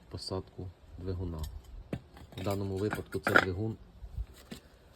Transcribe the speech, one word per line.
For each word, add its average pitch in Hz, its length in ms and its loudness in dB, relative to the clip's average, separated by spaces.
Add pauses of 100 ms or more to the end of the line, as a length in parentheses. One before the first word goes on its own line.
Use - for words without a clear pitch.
посадку - 580 -4 (300)
двигуна. 87 440 -2 (960)
В 92 60 -4
даному 98 340 2
випадку 98 420 2
це - 220 10
двигун 98 360 0 (1200)